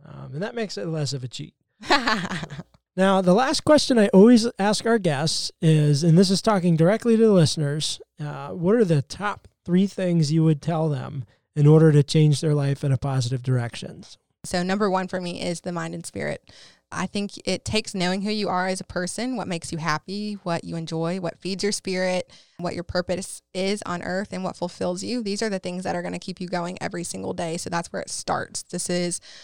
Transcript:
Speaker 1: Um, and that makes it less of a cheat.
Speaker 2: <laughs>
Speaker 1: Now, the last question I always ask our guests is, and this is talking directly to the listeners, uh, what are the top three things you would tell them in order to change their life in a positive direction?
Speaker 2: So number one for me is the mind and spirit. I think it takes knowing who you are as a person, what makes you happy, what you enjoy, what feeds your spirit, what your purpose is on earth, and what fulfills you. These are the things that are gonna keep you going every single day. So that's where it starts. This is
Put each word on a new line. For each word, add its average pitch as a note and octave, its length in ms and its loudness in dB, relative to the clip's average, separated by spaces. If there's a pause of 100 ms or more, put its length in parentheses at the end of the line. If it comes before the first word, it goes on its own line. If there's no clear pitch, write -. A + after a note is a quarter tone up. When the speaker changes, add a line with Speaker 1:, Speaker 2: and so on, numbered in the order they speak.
Speaker 1:
Um, C3+ 300 -16
and D3+ 80 -6
that A#3+ 120 -8
makes A3 220 -6
it G3+ 120 -6
less D3+ 260 -4
of B2+ 100 -8
a B2 40 -8
cheat. - 260 -14 (340)
Speaker 2:
<laughs> - 0 - (1080)
Speaker 1:
Now, F#3+ 240 4
the F3+ 120 4
last C4 280 2
question C#4 360 4
I G#3 120 6
always A3 400 8 (100)
ask G3+ 260 0
our A#3 140 2
guests D#3 540 -2 (100)
is, D3+ 400 4
and E3+ 160 8
this F#3+ 140 6
is F#3 100 0
talking F3+ 320 2
directly G#3+ 420 4
to A3 100 6
the G#3+ 60 6
listeners, D#3 680 2 (200)
uh, C#3+ 280 -10
what F#3 260 0
are A#3+ 100 4
the D#3 180 2
top - 440 -8 (180)
three F#3 220 4
things E3+ 460 0
you D#3+ 100 4
would D#3 180 4
tell D#3+ 280 -2
them C3 360 -6 (300)
in D3 100 2
order D#3 280 8
to D3 100 6
change D3+ 380 2
their D#3 160 0
life C#3 260 -2
in D3 80 0
a C3+ 80 2
positive C3 420 -2
direction? B2+ 600 -4 (420)
Speaker 2:
So F3 200 -2
number G3 260 0
one F#3 160 -2
for F#3 140 -6
me F3+ 200 -8
is F3 200 -6
the F#3 100 -10
mind E3+ 240 -6
and E3 100 -10
spirit. - 380 -8 (480)
I E3 140 -6
think G3+ 280 -6 (120)
it F#3 220 -4
takes - 280 -4
knowing F#3 280 -2
who G#3 80 -4
you G#3+ 180 -4
are F3+ 180 -2
as F#3+ 140 -4
a - 40 -12
person, A3 520 -6
what G3 100 -8
makes E3+ 240 -8
you E3+ 60 -8
happy, F#3 680 -6
what E3+ 220 -4
you E3 100 -10
enjoy, E3 460 -6
what F3 180 -8
feeds F#3 240 -8
your G#3 100 0
spirit, F#3 580 -4 (260)
what F3 160 -6
your F3 120 -8
purpose F3+ 580 -6 (100)
is G3 320 -2
on F3 180 -6
earth, F#3+ 300 -6
and F#3 100 -8
what F#3 140 -6
fulfills F3+ 460 -6
you. A3+ 200 -6
These G3+ 200 -4
are A3 80 -2
the F#3+ 80 -4
things F3+ 260 -8
that F#3+ 100 -4
are F3 60 -4
gonna F3 180 -8
keep - 220 -12
you F3+ 80 -8
going F3 320 -6
every F3 240 -8
single F#3+ 300 -8
day. F3 240 -6
So - 100 -10
that's E3+ 240 -6
where F3 80 -6
it - 80 -10
starts. - 540 -6
This - 260 -10
is F3 320 -4 (240)